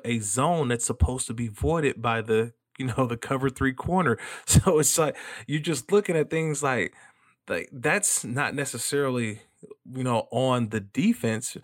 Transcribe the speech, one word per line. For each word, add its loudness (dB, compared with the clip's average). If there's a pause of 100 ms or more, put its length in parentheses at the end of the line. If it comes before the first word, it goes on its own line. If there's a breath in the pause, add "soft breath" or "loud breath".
a 0
zone 0
that's 0
supposed 0
to -6
be -4
voided 0
by 0
the, 2 (260)
you -4
know, 0
the -2
cover -2
three 0
corner. 2 (140)
<laughs> -16
So 6
it's 2
like, 2 (300 loud breath)
you're -2
just -4
looking 4
at 0
things -2
like, 0 (540 loud breath)
like, -4
that's 0
not -2
necessarily, -2 (500)
you -6
know, 0
on 2
the -2
defense. 0